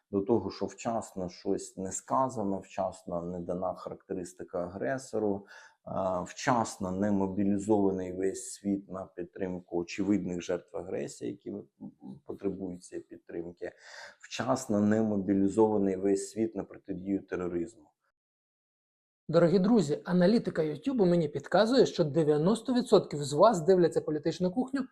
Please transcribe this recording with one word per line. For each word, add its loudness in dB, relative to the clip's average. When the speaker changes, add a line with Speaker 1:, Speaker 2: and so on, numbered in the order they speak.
Speaker 1:
до 0
того, 0
що -8
вчасно -6
щось -6
не -8
сказано, -2
вчасно -6
не -6
дана -4
характеристика -10
агресору, -4
е, -12
вчасно -2
не 0
мобілізований 2
весь -4
світ -4
на -10
підтримку -8
очевидних -2
жертв -6
агресії, -8
які -12
потребують -8
цієї -14
підтримки, -12
вчасно -2
не 4
мобілізований 2
весь 0
світ -4
на -6
протидію -6
тероризму. -6
Speaker 2:
Дорогі 4
друзі, 2
аналітика 2
Ютубу 0
мені 4
підказує, 4
що 0
дев'яносто 2
відсотків 4
з -4
вас 6
дивляться 6
політичну -2
кухню -2